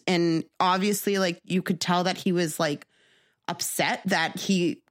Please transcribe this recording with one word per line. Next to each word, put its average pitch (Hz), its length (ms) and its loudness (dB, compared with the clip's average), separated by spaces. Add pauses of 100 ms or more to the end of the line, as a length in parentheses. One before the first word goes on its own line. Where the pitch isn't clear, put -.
And 170 360 2 (160)
obviously, 190 580 2
like, 180 280 0
you 185 180 0
could 175 180 -2
tell 180 220 2
that 180 140 -2
he - 140 -2
was, 170 280 0
like, 147 260 -4 (600)
upset 175 580 -2
that 170 340 0
he 175 520 0